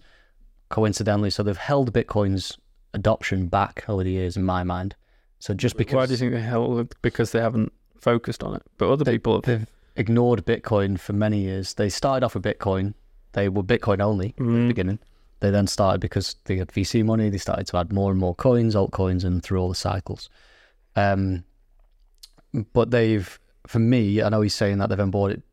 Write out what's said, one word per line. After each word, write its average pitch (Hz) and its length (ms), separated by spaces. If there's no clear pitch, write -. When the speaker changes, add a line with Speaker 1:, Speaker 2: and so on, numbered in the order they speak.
Speaker 1:
coincidentally. 104 600
So 101 120
they've 101 140
held 139 360
Bitcoin's 101 640
adoption 95 540
back 98 400
over 98 160
the 92 80
years, 92 260
in 95 60
my 92 200
mind. 92 300
So - 140
just 120 240
because 131 200
Speaker 2:
Why 131 100
do 131 60
you 123 60
think 123 140
they 120 80
held 117 380
it? 117 240
Because 117 300
they 113 80
haven't 113 320
focused 117 420
on 107 120
it. - 80
But - 120
other 143 140
Speaker 1:
they, 127 80
Speaker 2:
people 113 220
have. 98 100
Speaker 1:
they've 113 220
ignored 117 500
Bitcoin 101 520
for - 140
many 104 280
years. 95 340
They 104 160
started 131 340
off 113 100
with 101 100
Bitcoin. 98 500
They 101 160
were 95 160
Bitcoin 101 360
only 101 280
at - 80
the 135 80
Speaker 2:
Mm. 117 240
Speaker 1:
beginning. 98 300
They 101 100
then 101 160
started, 95 340
because - 440
they - 120
had 92 160
V 98 120
C 113 180
money, 110 280
they 98 80
started - 280
to - 100
add 87 160
more 98 200
and 95 80
more 90 140
coins, 117 420
altcoins, 92 480
and 90 180
through 95 180
all 90 80
the 92 60
cycles. - 560
Um, 98 480
but 117 180
they've, 113 480
for - 120
me, 113 440
I 107 60
know 107 120
he's 104 140
saying 101 240
that 101 100
they've 98 100
onboarded, 101 440